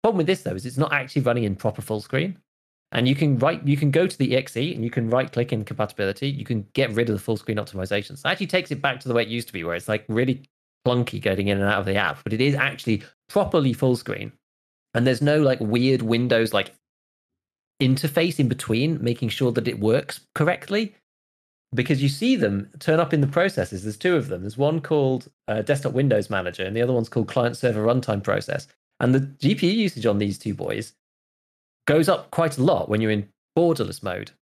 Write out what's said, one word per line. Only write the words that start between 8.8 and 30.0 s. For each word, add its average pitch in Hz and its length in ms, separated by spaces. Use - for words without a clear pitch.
back 131 180
to - 80
the 120 60
way 117 80
it 107 60
used 117 200
to - 40
be, 87 120
where 85 100
it's, 85 140
like, 107 200
really 127 340
clunky 123 340
getting 98 280
in 98 100
and 98 100
out 101 120
of 101 60
the 98 100
app, 95 260
but 104 100
it 113 80
is 143 140
actually 123 480
properly 156 440
full 127 240
screen. - 360
And 120 140
there's 127 160
no, 147 180
like, 131 200
weird 120 420
Windows, 117 500
like, 98 200
interface 143 560
in 131 100
between, 131 540
making 117 280
sure 123 220
that 113 140
it 101 140
works 113 400
correctly. 196 600
Because 135 260
you 143 80
see 233 280
them 101 420
turn 160 220
up 165 120
in 151 80
the 139 60
processes. 139 560
There's 107 140
two 180 180
of 117 140
them. 92 140
There's 107 140
one 147 240
called, 135 480
uh, 107 140
Desktop 139 320
Windows 127 360
Manager, 92 340
and 98 120
the 117 60
other 123 100
one's 117 160
called 113 180
Client 123 300
Server 107 280
Runtime 113 380
Process. - 460
And 123 120
the 131 80
G 143 360
P 175 120
U 190 40
usage 190 340